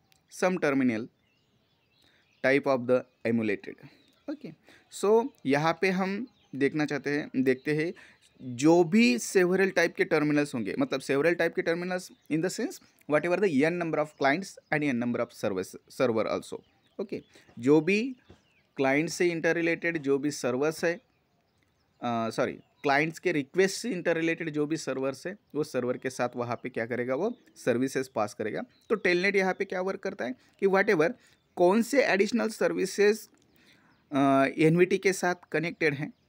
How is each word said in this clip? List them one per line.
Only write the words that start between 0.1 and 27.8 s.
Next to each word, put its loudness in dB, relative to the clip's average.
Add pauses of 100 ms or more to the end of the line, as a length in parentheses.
some 2
terminal 0 (1400)
type 4
of 0
the 4 (260)
emulated। -2 (580)
ओके, -12 (500)
so 4 (180)
यहाँ 2
पे 2
हम -2 (280)
देखना 0
चाहते -4
हैं, -4
देखते 0
हैं -4 (480)
जो 4
भी 4
several 2
type 0
के 2
टर्मिनल्स 0
होंगे, -4
मतलब -2
several 2
type -2
के -4
terminals -6 (200)
in -2
the -6
sense -8 (280)
whatever 0
the 2
n 2 (100)
number -4
of -2 (140)
clients 0 (180)
and 0
n -2
number -2
of -18 (160)
service, -4 (260)
server 2
also। -6 (440)
ओके, -8 (380)
जो 4
भी -2 (640)
क्लाइंट 2
से 0
इंटररिलेटेड -2
जो 0
भी -2
सर्वर्स -2
है, 0 (1080)
अ, -2
सॉरी, -4
क्लाइंट्स -2
के -2
रिक्वेस्ट -2
से -8
इंटररिलेटेड -2
जो -2
भी -4
सर्वर्स -6
है, -12 (180)
वो -2
सर्वर -4
के -6
साथ -4
वहाँ -4
पे -8
क्या -6
करेगा, -4
वो -4 (180)
सर्विसेज -2